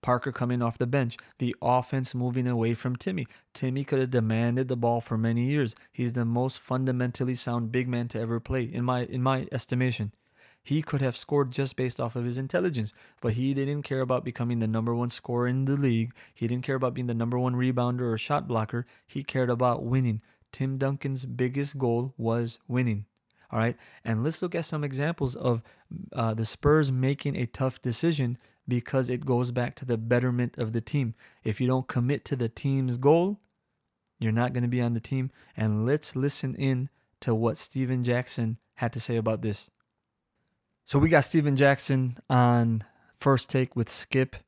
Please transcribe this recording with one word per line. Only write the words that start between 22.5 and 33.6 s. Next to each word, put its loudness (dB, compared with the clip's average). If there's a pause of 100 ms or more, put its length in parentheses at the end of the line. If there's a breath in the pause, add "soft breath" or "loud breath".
winning. 0 (440 soft breath)
All -4
right, 2 (300 loud breath)
and 0
let's -2
look -4
at -2
some -4
examples -2
of, 0 (500 soft breath)
uh, 0
the -2
Spurs 2
making 0
a -2
tough -4
decision 0 (300 soft breath)
because 0
it -2
goes 2
back -2
to -12
the 0
betterment 0
of -2
the 0
team. -2 (280 loud breath)
If -2
you 2
don't 0
commit 0
to -2
the -2
team's -2
goal, 4 (800)